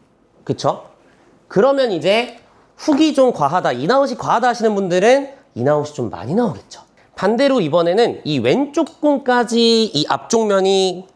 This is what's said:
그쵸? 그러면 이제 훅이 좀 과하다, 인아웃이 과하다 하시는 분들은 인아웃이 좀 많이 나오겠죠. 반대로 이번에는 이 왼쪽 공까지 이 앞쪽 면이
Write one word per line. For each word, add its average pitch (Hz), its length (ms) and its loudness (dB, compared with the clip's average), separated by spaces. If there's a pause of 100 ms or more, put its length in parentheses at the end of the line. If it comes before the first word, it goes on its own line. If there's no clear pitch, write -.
(440)
그쵸? 151 420 -4 (600)
그러면 254 460 2
이제 190 460 -2 (400)
훅이 311 360 0
좀 254 180 4
과하다, 156 400 0
인아웃이 226 440 0
과하다 214 320 0
하시는 226 260 0
분들은 196 600 0 (200)
인아웃이 143 400 -2
좀 117 160 -6
많이 104 240 -10
나오겠죠. 202 480 -6 (340)
반대로 240 440 0
이번에는 170 640 0
이 147 140 -2
왼쪽 262 640 -2
공까지 240 840 2
이 151 240 -4
앞쪽 226 380 -2
면이 190 680 0